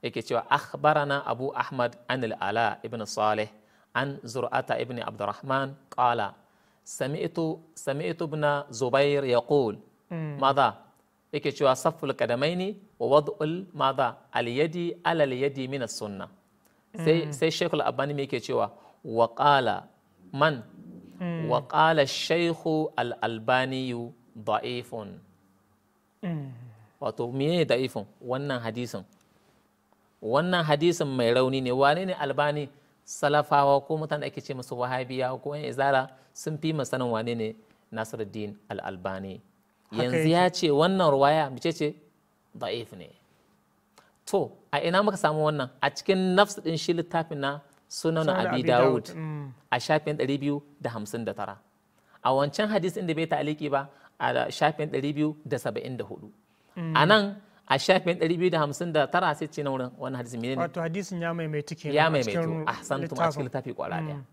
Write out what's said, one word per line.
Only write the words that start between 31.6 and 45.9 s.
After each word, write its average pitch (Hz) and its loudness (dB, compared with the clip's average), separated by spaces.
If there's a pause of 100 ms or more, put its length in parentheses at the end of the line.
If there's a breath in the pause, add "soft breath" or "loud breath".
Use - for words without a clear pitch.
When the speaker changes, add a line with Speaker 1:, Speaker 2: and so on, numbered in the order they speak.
Speaker 1:
ne. 123 0
Wane 143 2
ne 185 -4
Albani? 147 -2 (360 soft breath)
Salafawa 143 4
ko 156 -2
mutane 151 -4
da 139 -6
ake 135 -8
ce - -10
musu 127 -10
Wahabiya 127 -2
ko 143 -6
ƴan 147 -8
Izala 135 2 (240 soft breath)
sun 156 -6
fi 160 -2
mu 147 0
sanin 127 -2
wane 117 -2
ne 110 -4 (380 soft breath)
Nasiruddin 110 -6 (160)
al-Albani. 95 -8 (500)
Speaker 2:
Haka 113 -4
Speaker 1:
Yanzu 127 0
Speaker 2:
yake. 160 4
Speaker 1:
ya 175 4
ce 175 0
wannan 170 4
ruwaya 139 4
mece 135 -4
ce? 147 -2 (600)
Da'if 113 -6
ne. 85 -16 (1160 soft breath)
To, 156 0 (220)
a 143 0
ina 175 2
muka 208 0
samu 151 2
wannan? 147 0 (140)
A 139 2